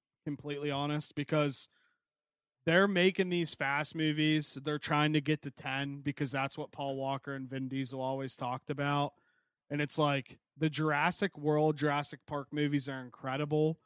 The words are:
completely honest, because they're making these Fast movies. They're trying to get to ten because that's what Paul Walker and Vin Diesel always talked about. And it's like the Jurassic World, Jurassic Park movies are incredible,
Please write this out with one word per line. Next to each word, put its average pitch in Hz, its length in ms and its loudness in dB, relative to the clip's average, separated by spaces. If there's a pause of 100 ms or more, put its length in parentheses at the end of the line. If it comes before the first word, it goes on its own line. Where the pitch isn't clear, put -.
(240)
completely 147 460 -4
honest, 147 440 -2
because 147 540 0 (1000)
they're 185 220 6
making 185 420 4
these 175 240 0
Fast 143 400 -2
movies. 156 680 2
They're 147 180 -2
trying 151 340 2
to 151 80 4
get 151 220 0
to 139 100 -10
ten 139 480 -6
because 139 320 -4
that's 139 260 -4
what 147 140 -10
Paul 139 240 -4
Walker 135 360 -4
and 135 160 -8
Vin 135 200 -6
Diesel 135 320 -4
always 135 340 -4
talked 127 360 -8
about. 143 440 0 (560)
And 147 100 -2
it's 143 180 -2
like 143 420 0 (180)
the 156 100 2
Jurassic 156 680 0
World, 151 400 4
Jurassic 143 480 -2
Park 143 260 -6
movies 147 360 2
are 135 120 -6
incredible, 147 840 0